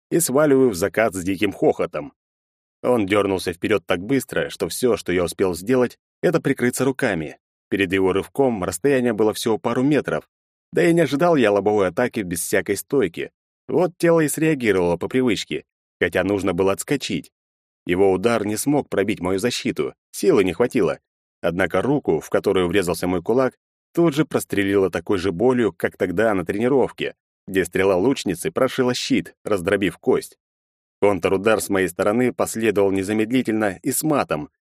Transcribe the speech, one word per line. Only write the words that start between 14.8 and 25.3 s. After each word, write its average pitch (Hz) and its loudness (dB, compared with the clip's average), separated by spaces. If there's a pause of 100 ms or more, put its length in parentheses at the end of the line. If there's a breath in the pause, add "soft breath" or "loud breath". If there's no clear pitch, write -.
по 95 -6
привычке, 117 -2 (340)
хотя 90 0
нужно 95 0
было 95 2
отскочить. 101 -6 (540)
Его 95 2
удар 110 0
не 107 -4
смог 139 0
пробить 98 0
мою 95 -2
защиту, 92 -4 (180)
силы 151 2
не 90 0
хватило. 92 0 (420)
Однако 90 -2
руку, 113 0
в - -14
которую 92 0
врезался 87 -2
мой 90 -2
кулак, 123 0 (380)
тут 170 2
же 151 0
прострелило 98 0
такой 90 -4
же 92 -2